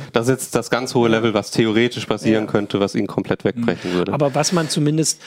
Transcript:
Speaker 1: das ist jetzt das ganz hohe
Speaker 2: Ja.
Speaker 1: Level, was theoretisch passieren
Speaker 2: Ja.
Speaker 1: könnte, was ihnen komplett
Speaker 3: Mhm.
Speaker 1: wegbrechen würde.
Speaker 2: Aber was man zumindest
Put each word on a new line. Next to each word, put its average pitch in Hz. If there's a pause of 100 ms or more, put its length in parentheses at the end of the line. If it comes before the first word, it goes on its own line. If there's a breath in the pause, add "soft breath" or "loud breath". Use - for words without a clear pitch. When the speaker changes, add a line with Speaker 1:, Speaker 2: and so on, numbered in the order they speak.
(120)
Speaker 1:
das 117
ist 131
jetzt -
das 117
ganz 123
hohe 120
Speaker 2:
Ja. 113
Speaker 1:
Level, 110
was 101
theoretisch 113
passieren 110
Speaker 2:
Ja. 98
Speaker 1:
könnte, 101
was 98
ihnen 104
komplett -
Speaker 3:
Mhm. 104
Speaker 1:
wegbrechen 92
würde. 90
Speaker 2:
Aber 143
was 147
man 165
zumindest 151